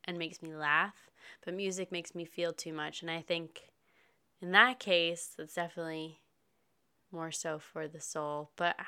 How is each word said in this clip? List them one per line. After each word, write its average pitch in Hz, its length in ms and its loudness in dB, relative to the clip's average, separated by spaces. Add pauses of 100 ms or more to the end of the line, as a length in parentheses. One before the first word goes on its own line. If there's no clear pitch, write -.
and 175 140 -6
makes 165 240 -6
me 160 120 -10
laugh. 156 560 2 (340)
But 175 100 -4
music 190 360 -2
makes 175 240 -6
me 170 100 -6
feel 170 280 -2
too 165 200 -8
much. 151 300 -6
And 165 80 -4
I 165 120 -2
think 165 500 -4 (680)
in 175 120 -2
that 247 260 10
case, 170 600 2
it's 160 160 -10
definitely 160 680 -4 (920)
more 165 220 -6
so 156 260 -4
for 156 300 -6
the 156 120 -14
soul. 151 540 -4
But 175 220 2 (120)